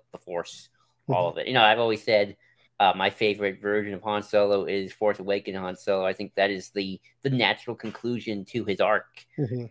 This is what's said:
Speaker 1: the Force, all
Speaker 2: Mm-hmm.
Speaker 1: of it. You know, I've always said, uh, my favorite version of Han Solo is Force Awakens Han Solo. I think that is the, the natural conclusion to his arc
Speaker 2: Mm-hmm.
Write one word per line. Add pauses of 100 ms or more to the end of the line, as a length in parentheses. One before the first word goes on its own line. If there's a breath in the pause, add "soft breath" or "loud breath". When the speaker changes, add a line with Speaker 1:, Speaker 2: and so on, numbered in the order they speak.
(120)
Speaker 1:
the
Force, (380)
all
Speaker 2:
Mm-hmm.
Speaker 1:
of
it.
You
know,
I've
always
said, (460 soft breath)
uh,
my
favorite
version
of
Han
Solo
is
Force
Awakens
Han
Solo.
I
think
that
is
the, (220 soft breath)
the
natural
conclusion
to
his
arc (140)
Speaker 2:
Mm-hmm.